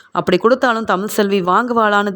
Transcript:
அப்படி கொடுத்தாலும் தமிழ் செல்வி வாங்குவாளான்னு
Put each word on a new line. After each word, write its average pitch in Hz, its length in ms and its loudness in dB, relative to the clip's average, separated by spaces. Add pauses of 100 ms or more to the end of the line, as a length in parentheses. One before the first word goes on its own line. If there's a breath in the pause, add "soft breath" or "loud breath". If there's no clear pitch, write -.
(120)
அப்படி 185 240 0
கொடுத்தாலும் 233 480 0
தமிழ் 196 240 -2
செல்வி 202 320 0
வாங்குவாளான்னு 208 760 0